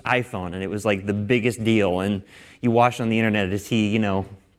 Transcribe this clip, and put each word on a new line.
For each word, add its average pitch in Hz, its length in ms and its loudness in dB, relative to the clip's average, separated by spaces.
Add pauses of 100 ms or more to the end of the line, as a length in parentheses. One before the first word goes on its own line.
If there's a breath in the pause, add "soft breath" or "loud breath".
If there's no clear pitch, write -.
iPhone, 113 480 -2
and 95 100 -6
it 92 60 -4
was, 104 160 -4
like, 98 200 0
the 101 80 0
biggest 110 520 0
deal. 98 340 2
And 98 240 -2 (380 loud breath)
you 120 100 0
watched 120 300 2
on 113 80 -2
the 113 100 2
internet 104 320 0
as 101 160 -6
he, 107 220 2
you 110 100 0
know 98 260 0 (340)